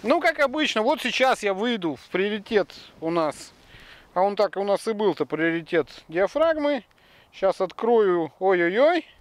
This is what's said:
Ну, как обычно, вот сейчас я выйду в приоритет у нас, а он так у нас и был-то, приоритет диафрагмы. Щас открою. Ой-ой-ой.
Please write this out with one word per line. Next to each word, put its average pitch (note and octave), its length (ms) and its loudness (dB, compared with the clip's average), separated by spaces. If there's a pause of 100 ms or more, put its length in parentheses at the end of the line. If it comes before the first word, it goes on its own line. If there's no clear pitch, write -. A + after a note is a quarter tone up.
Ну, D4 200 0
как D#4+ 180 0
обычно, C4+ 420 0
вот C4+ 200 0
сейчас B3+ 420 0
я G3+ 100 0
выйду F#3+ 420 -2
в - 140 -20
приоритет G3+ 640 -2 (280)
у D#3+ 80 -4
нас, D#3+ 420 -4 (600)
а F3+ 80 0
он G3+ 140 0
так G3 200 0
у G3 80 -4
нас G3+ 240 -2
и A3+ 60 -4
был-то, G3 320 -2
приоритет E3 640 -2 (180)
диафрагмы. C#4+ 760 0 (500)
Щас F#3+ 280 -2
открою. F#3+ 760 0
Ой-ой-ой. F#3+ 680 2 (160)